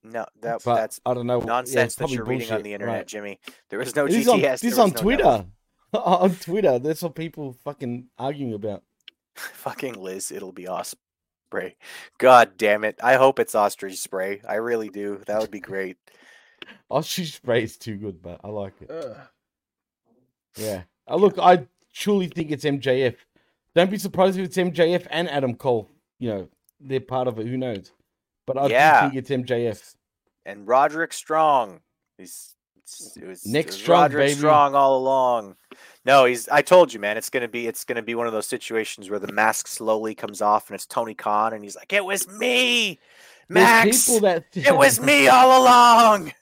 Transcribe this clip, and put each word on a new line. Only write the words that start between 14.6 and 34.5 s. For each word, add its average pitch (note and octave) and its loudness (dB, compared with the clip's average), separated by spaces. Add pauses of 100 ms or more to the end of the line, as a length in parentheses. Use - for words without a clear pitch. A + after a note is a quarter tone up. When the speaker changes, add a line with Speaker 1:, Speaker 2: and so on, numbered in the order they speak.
Speaker 1:
do. G2+ -10
That G#2+ -4
would A2 -6
be G#2 -14
great. F#2+ -10 (480)
Speaker 2:
<laughs> - -20
Ostrich D#3+ -6
spray A#2 -2
is A2+ -12
too G#2+ -12
good, G2 -12
but F2 -18
I G2 -14
like G2+ -10
it. - -20
Speaker 3:
Ugh. C#3 -14 (1400)
Speaker 2:
Yeah. G#2 -8 (240)
Uh, C3+ -6
look, F#3+ 2
I F3 4 (280)
truly G3 -2
think D#3 -8
it's C#3+ -8
M C#3+ -2
J C3 0
F. A#2 -2 (600)
Don't F3+ 4
be G#3 -6
surprised F#3 0
if F#3+ -4
it's F3+ -6
M F3+ 0
J E3 2
F F3 -4
and E3 -4
Adam C3+ -4
Cole. A#2 -4 (300)
You B2 -6
know, F#2+ -8 (320)
they're C3+ -6
part B2+ -4
of A2 -8
it. A2 -8
Who B2 -8
knows? A#2+ -8 (540)
But C3 -4
I C#3 0
do A2+ 0
Speaker 1:
Yeah. C#3 6
Speaker 2:
think F#2 0
it's B2+ -8
M B2+ -4
J A#2+ -2
F. - -12 (500)
Speaker 1:
And G2+ -16
Roderick D3 0
Strong. C#3+ 0 (360)
He's, - -20 (240)
it's, - -20
it - -18
was, F#2 -18
Speaker 2:
Nick C3+ -4
Speaker 1:
it - -14
was - -12
Speaker 2:
Strong, D3+ 4
Speaker 1:
Roderick C#3+ 2
Speaker 2:
baby. C#3+ -2
Speaker 1:
Strong D3 4